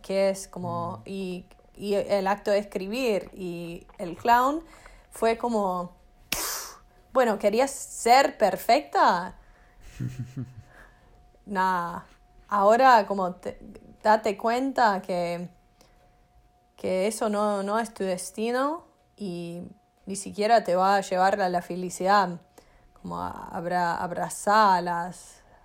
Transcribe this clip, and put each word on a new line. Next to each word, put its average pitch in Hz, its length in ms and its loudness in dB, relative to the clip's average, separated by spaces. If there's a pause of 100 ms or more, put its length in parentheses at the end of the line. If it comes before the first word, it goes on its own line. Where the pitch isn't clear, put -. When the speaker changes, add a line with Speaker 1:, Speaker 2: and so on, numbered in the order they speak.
Speaker 1:
que 196 280 0
es 196 180 -6
como, 175 520 -8
Speaker 2:
Mm. - 100 -20
Speaker 1:
y, 185 360 -10 (300)
y 202 200 -4
el 196 320 0
acto 202 240 -2
de 202 80 2
escribir 208 760 -4
y 170 540 -12 (100)
el 170 180 -10
clown 254 480 2 (460)
fue 226 300 -2
como, 190 560 -4 (1160)
bueno, 226 260 2
¿querías 226 320 2
ser - 680 2
perfecta? 220 960 2 (460)
Speaker 2:
<laughs> 127 640 -10 (1000)
Speaker 1:
Nah, 185 560 -2 (460)
ahora 220 580 6
como 190 300 -4
te-, - 240 -12 (420)
date 214 360 2
cuenta 240 640 0
que, 175 480 -6 (1300)
que 185 300 -2
eso 220 220 -2
no, 208 340 0
no 202 160 -2
es 226 140 -6
tu - 100 -8
destino 240 800 -4 (320)
y 175 460 -10 (420)
ni 196 100 -8
siquiera 208 480 2
te 180 120 0
va 190 220 4
a 196 40 2
llevar 190 400 2
a 185 80 2
la 180 120 0
felicidad. 180 800 0 (600)
Como 170 180 -10
a-, 180 320 -10
abra-, 175 460 -2
abrazá 185 800 2
a 175 60 2
las, 175 600 -8 (240)